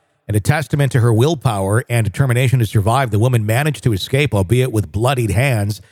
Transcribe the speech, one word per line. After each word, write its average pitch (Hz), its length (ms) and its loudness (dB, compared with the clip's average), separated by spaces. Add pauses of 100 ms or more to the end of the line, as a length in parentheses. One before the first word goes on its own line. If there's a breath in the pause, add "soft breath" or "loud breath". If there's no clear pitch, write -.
(280)
And 107 80 -2
a 110 40 2
testament 143 520 -2
to 135 80 2
her 117 140 2
willpower 113 720 0
and 117 160 0
determination 127 540 0
to 113 80 2
survive, 113 440 0
the 104 80 0
woman 117 280 2
managed 135 380 -2
to 117 100 2
escape, 135 400 -2
albeit 117 360 0
with 101 220 -2
bloodied 120 380 -2
hands, 110 500 0 (100)